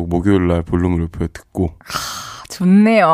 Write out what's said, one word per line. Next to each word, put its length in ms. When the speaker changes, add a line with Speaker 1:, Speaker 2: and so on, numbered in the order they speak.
Speaker 1:
목요일 420
날 140
볼륨을 380
높여 300
듣고. 500
Speaker 2:
아, 680
좋네요, 640